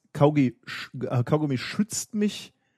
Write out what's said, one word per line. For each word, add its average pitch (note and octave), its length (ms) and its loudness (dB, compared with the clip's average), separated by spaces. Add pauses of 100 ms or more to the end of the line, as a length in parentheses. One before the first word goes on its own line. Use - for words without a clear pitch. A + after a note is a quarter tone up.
(120)
Kaugi-, D3 460 4 (100)
sch-, - 420 -10
äh, B2 140 2
Kaugummi D3+ 340 0
schützt - 580 -4
mich G#3 360 -2 (260)